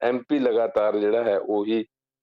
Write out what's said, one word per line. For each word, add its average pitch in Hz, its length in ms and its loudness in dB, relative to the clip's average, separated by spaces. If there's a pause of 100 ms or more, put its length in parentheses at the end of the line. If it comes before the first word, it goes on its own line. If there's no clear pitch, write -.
ਐਮ 123 160 0 (100)
ਪੀ 147 100 0
ਲਗਾਤਾਰ 110 600 0
ਜਿਹੜਾ 107 260 0
ਹੈ 101 140 0
ਉਹੀ 107 460 -2 (380)